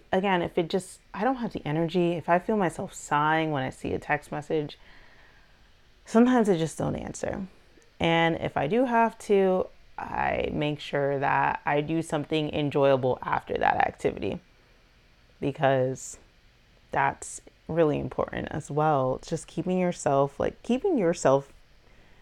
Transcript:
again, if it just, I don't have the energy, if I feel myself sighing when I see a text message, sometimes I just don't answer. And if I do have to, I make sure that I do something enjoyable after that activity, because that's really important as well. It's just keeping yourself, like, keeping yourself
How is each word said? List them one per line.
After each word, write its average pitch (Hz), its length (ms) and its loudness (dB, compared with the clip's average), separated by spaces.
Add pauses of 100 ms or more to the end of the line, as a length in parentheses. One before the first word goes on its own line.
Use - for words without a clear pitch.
(120)
again, 185 300 2
if 175 160 -2
it 170 100 0
just, - 300 -4 (160)
I 185 80 -6
don't 254 140 0
have 233 160 -6
the - 120 -8
energy, 170 500 0
if 160 140 -8
I 175 120 4
feel 220 160 -2
myself 156 360 -2
sighing 156 600 0
when 139 100 -2
I 131 80 -4
see - 220 -8
a 165 80 -4
text - 320 -4
message, 151 440 -4 (1300)
sometimes 240 440 4
I 190 80 4
just 160 200 -2
don't 147 200 -4
answer. - 500 -8 (540)
And 165 400 2
if - 160 -4
I 143 100 -2
do 226 180 2
have 226 360 0
to, 190 480 2 (280)
I - 560 -2
make 147 280 -2
sure 143 400 -2
that 139 440 0
I 147 160 0
do 160 220 -2
something 151 500 -2
enjoyable 139 680 2
after - 360 -2
that - 180 4
activity, - 640 -2 (1000)
because 135 800 0 (720)
that's - 500 -2 (280)
really 151 320 2
important - 500 -4
as - 220 -8
well. 143 480 2
It's - 100 -12
just 165 160 -6
keeping 180 320 -2
yourself, 143 600 0
like, - 240 -2
keeping 269 340 2
yourself 151 540 2 (680)